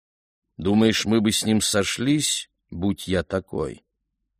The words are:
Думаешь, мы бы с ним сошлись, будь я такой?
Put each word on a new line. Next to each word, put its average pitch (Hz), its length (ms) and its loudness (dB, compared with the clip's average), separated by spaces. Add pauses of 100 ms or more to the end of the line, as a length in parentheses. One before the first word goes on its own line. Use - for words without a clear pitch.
(580)
Думаешь, 104 480 2
мы 110 140 2
бы 107 120 2
с - 120 -2
ним 110 160 2
сошлись, 120 920 -2 (200)
будь 92 380 -4
я 92 160 0
такой? 78 600 -6 (560)